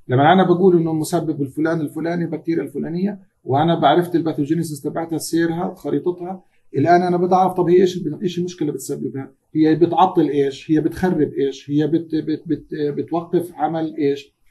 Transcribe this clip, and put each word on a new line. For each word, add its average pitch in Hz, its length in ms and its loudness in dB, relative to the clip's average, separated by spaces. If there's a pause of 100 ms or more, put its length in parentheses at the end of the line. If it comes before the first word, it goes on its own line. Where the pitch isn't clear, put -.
لما 139 240 4
أنا 185 100 6
بقول 175 340 4
إنه 165 140 0
المسبب 156 520 -2
الفلاني 156 400 -2
الفلاني، 165 420 -4
البكتيريا 156 380 -4
الفلانية، 170 580 -6 (240)
وأنا 151 360 0
بعرفت 175 340 2
الباثوجينيسيس 151 640 -2
تبعتها، 165 380 -6
سيرها، 165 560 -2
خريطتها، 175 680 -6 (340)
الآن 170 260 6
أنا 175 140 0
بدي 180 180 2
أعرف 185 180 4
طب 170 160 0
هي 180 120 6
إيش 180 160 2
ال-، 151 260 -6
إيش 175 160 -4
المشكلة 160 340 -4
بتسببها؟ 135 600 -8 (220)
هي 156 200 4
بتعطل 160 540 4
إيش؟ 139 420 -2
هي 151 100 4
بتخرب 160 520 0
إيش؟ 139 380 -4
هي 151 160 2
بت-، 160 280 -2
بت-، 156 340 -4
بت-، 151 260 -6
بتوقف 156 800 -4
عمل 160 420 -4
إيش؟ 143 380 -2 (160)